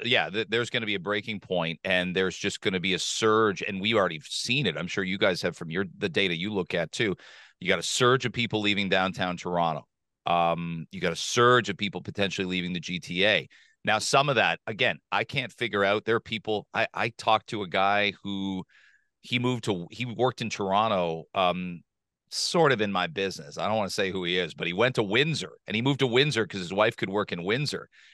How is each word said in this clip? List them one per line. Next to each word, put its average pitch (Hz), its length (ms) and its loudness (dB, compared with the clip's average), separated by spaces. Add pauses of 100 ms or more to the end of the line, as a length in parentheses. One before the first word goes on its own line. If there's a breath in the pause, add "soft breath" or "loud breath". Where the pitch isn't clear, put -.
yeah, 117 240 2
th-, 101 220 -4
there's 117 180 0
gonna 117 160 -4
be 104 100 -2
a 98 60 -4
breaking 101 400 -4
point, 82 440 -2
and 90 300 0
there's 92 220 2
just - 240 -4
gonna 95 200 -2
be 92 120 0
a 85 60 0
surge, 107 640 2
and 95 180 -6
we've 110 160 0
already 85 280 2
seen 127 420 -4
it. 78 100 -2
I'm 87 120 -4
sure 95 160 -4
you 92 120 -2
guys 95 240 2
have 87 160 -4
from 82 140 -12
your, 92 160 -2 (100)
the 101 140 -4
data 90 260 0
you 95 160 -6
look 92 220 -4
at 87 180 -2
too. 104 240 -2 (440 loud breath)
You 87 80 -4
got 92 100 2
a 82 40 -6
surge 127 440 2
of 104 80 -6
people 110 260 -2
leaving 101 300 0
downtown 92 480 0
Toronto. 85 480 -2 (400)
Um, 85 640 0
you 95 100 -12
got 85 120 0
a 82 40 -6
surge 120 520 4
of 92 80 -4
people 92 260 -6
potentially 95 460 -2
leaving 90 240 -2
the 87 80 -4
G 87 180 -8
T 87 260 0
A. 95 240 4 (360 soft breath)
Now, 107 160 2
some 139 280 4
of 139 60 0
that, 90 320 4
again, 107 320 0 (140)
I 104 100 2
can't 123 300 -6
figure 101 320 0
out. 101 200 2
There 113 120 2
are 107 40 0
people, 107 540 -4
I, 110 180 2
I 107 180 -2
talked - 400 2
to 104 120 -4
a 92 60 -4
guy 98 440 2 (120)
who 98 400 -4 (560 soft breath)
he - 180 -4
moved 123 260 0
to, 90 280 -2
he 123 120 -8
worked 120 360 0
in 113 100 -4
Toronto, 95 800 0
um, 90 500 0 (460)
sort 160 440 2
of 107 80 2
in 104 100 2
my 90 160 0
business. 82 500 -6
I 82 120 -2
don't 110 80 0
wanna 101 140 -2
say 98 200 -2
who 92 140 -4
he 87 120 0
is, 85 160 -2
but - 140 -8
he 87 60 -2
went 117 240 2
to 117 80 2
Windsor, 110 480 0 (160)
and 104 80 -4
he 113 60 0
moved 139 180 2
to 135 80 4
Windsor 117 360 2
'cause 95 160 -6
his 87 120 -8
wife 107 240 2
could 101 140 -4
work 98 200 0
in 87 140 -6
Windsor. 110 440 -2 (260 soft breath)